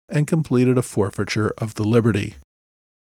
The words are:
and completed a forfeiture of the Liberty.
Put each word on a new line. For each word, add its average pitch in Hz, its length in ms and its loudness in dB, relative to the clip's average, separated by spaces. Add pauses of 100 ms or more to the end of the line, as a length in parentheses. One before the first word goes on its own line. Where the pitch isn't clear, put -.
and 151 200 0
completed 127 500 2
a 120 40 2
forfeiture 107 760 -2
of 110 160 -6
the 107 100 -4
Liberty. 107 520 2 (760)